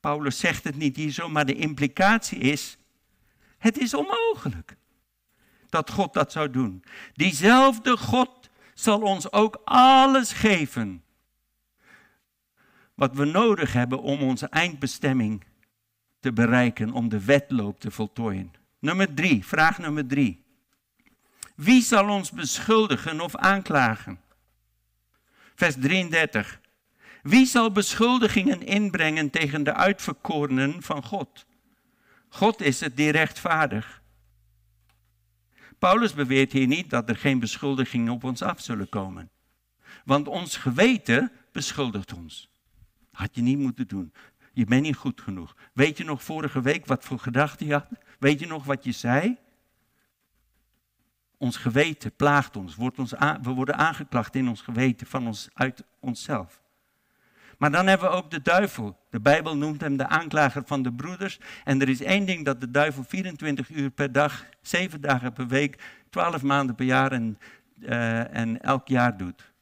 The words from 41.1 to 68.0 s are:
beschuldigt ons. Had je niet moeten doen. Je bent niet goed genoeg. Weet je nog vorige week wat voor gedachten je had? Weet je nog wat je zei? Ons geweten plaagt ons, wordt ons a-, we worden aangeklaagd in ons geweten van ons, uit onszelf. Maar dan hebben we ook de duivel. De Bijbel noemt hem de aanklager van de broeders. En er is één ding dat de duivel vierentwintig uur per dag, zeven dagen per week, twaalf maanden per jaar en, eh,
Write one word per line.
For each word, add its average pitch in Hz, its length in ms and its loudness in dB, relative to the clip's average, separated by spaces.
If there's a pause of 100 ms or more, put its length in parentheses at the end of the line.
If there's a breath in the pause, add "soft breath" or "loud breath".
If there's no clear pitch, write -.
beschuldigt 127 600 -6
ons. 85 360 -18 (640)
Had - 240 -8
je 120 60 -4
niet 131 180 2
moeten 127 280 -4
doen. 95 260 -10 (400 soft breath)
Je 123 120 0
bent 123 160 2
niet 151 140 -2
goed - 260 -8
genoeg. 92 340 -12 (180 soft breath)
Weet 151 240 0
je 180 60 -10
nog 151 200 -8
vorige 151 380 -6
week 151 240 -2
wat - 180 -4
voor 123 160 -10
gedachten 139 460 -4
je 147 80 -2
had? 147 140 -4 (320 soft breath)
Weet 143 200 2
je 170 80 -8
nog 156 180 -10
wat 139 180 -4
je 127 80 -6
zei? 151 460 -2 (2000)
Ons 120 200 -4
geweten 143 580 0
plaagt 143 400 2
ons, 90 200 -12
wordt 123 240 -4
ons 131 220 -4
a-, 147 200 0
we 127 80 -6
worden 131 280 -2
aangeklaagd 147 580 -2
in 131 120 0
ons 113 140 -4
geweten 123 460 -2
van 123 200 -6
ons, 107 260 -10
uit 131 300 -6 (160)
onszelf. 120 640 -8 (960 soft breath)
Maar 147 140 0
dan 180 160 2
hebben 190 220 4
we 170 60 0
ook 160 160 -6
de 160 100 -8
duivel. 170 580 0 (100)
De 120 100 -6
Bijbel 156 380 2
noemt 147 240 -4
hem 143 160 -2
de 131 100 -2
aanklager 147 580 0
van 139 160 -4
de 127 120 -2
broeders. 175 460 -10 (240 loud breath)
En 135 180 0
er 135 80 2
is 127 120 -2
één 196 240 0
ding 175 200 -4
dat 127 160 -2
de 123 100 -10
duivel 143 320 0
vierentwintig 156 680 -6
uur 143 200 -4
per 139 220 -4
dag, 139 340 0 (160)
zeven 170 400 -4
dagen 127 320 -2
per 127 140 -8
week, 139 360 -2 (260 loud breath)
twaalf 170 320 -2
maanden 139 340 0
per 131 100 -4
jaar 131 260 2
en, 113 280 -4 (420 loud breath)
eh, 117 540 -4